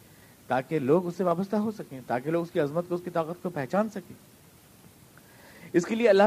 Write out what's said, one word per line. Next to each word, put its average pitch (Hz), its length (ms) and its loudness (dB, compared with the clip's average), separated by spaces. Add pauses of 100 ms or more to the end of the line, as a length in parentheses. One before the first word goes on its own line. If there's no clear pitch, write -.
(480)
تاکہ 139 320 -2
لوگ 156 280 2
اس 170 100 -8
سے 196 60 -2
وابستہ 180 320 -2
ہو 214 160 -2
سکیں، 143 360 -14
تاکہ 131 240 -2
لوگ 170 100 0
اس 170 100 -8
کی 175 80 -2
عظمت 151 300 -2
کو، 175 60 -4
اس 175 80 -6
کی 180 60 -8
طاقت 170 340 -6
کو 185 60 -4
پہچان 175 400 -2
سکیں۔ - 420 -16 (1400)
اس 175 120 4
کے 220 100 -2
لیے 226 140 4
اللہ 196 180 8